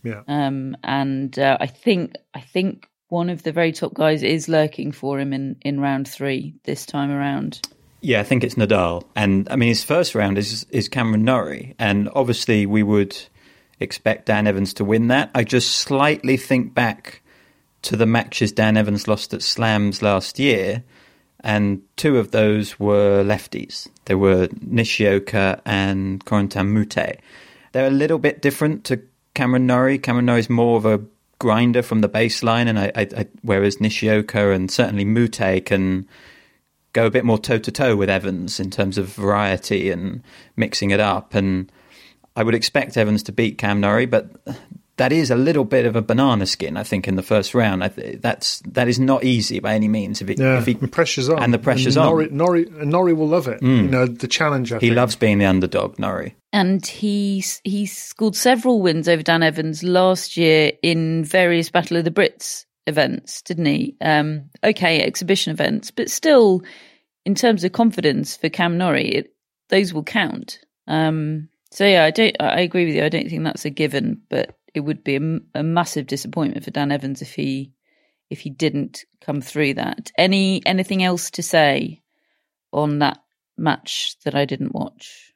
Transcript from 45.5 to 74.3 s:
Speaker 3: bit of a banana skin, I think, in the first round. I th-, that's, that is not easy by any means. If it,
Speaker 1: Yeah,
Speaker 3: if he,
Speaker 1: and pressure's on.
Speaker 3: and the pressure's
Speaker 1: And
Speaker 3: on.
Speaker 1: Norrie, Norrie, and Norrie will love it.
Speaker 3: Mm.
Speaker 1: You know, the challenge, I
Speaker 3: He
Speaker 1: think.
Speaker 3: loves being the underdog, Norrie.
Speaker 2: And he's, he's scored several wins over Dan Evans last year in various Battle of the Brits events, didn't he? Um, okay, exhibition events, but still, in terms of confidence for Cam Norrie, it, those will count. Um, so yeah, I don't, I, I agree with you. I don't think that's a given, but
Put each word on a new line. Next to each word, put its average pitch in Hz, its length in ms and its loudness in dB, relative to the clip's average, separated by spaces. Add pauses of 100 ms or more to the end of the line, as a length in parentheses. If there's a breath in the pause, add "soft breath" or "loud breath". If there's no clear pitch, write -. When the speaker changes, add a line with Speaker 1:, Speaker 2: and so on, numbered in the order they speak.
Speaker 3:
bit 120 200 2
of 110 100 0
a 113 60 2
banana 117 440 2
skin, 78 320 -6
I - 60 -6
think, - 240 -4
in 95 80 0
the 95 60 -2
first 101 320 0
round. 101 300 2
I 101 60 -2
th-, - 320 -12
that's, - 460 -4
that 127 200 0
is 120 120 0
not 131 240 2
easy 120 360 0
by 110 140 -2
any 107 140 2
means. 104 340 -2
If 95 80 -8
it, - 100 -4
Speaker 1:
Yeah, 131 180 4
Speaker 3:
if 117 80 0
he, 123 80 0
Speaker 1:
and 123 180 -4
pressure's 143 380 0
on. 156 120 2
Speaker 3:
and 120 120 2
the 113 60 2
pressure's 131 360 2
Speaker 1:
And 156 100 6
Speaker 3:
on. 165 60 4
Speaker 1:
Norrie, 156 200 0
Norrie, 170 340 2 (160)
and 147 80 -2
Norrie 175 240 4
will 156 140 2
love 156 200 2
it. 113 140 -6
Speaker 3:
Mm. 127 220 4
Speaker 1:
You 90 40 2
know, 127 180 2
the 123 220 -6
challenge, 131 460 0
I 110 60 -4
Speaker 3:
He 120 80 4
Speaker 1:
think. 117 100 4
Speaker 3:
loves 120 180 2
being 107 220 4
the 101 80 4
underdog, 92 540 0
Norrie. 95 360 -6 (160)
Speaker 2:
And 190 340 2
he's, 202 800 -4
he's 202 340 -6
scored - 380 -4
several 247 460 2
wins 165 260 2
over 170 140 4
Dan 165 220 2
Evans 156 400 -2
last 180 520 2
year 156 360 4 (100)
in 165 420 0
various 170 460 2
Battle 170 280 0
of 170 60 0
the 165 80 0
Brits - 540 -2 (200)
events, - 560 -2
didn't 165 260 -2
he? 151 340 -2
Um, 151 480 0 (140)
okay, 175 380 2
exhibition 185 500 -2
events, - 400 -2
but - 180 -6
still, 220 520 4 (640 loud breath)
in 196 100 0
terms 214 280 2
of 180 80 0
confidence 156 640 2
for 160 140 -2
Cam 170 280 0
Norrie, 165 320 0
it, - 240 -4 (360)
those 190 240 2
will 151 100 -4
count. - 560 -4 (280)
Um, 156 600 -2 (240)
so 196 140 0
yeah, 185 180 8
I 156 80 4
don't, 220 280 2
I, 147 80 0
I - 120 2
agree 175 260 2
with 151 100 -2
you. 156 100 2
I 160 40 2
don't 160 200 -4
think 160 160 -4
that's - 180 -6
a 151 60 -4
given, 143 580 -2
but - 280 -4 (180)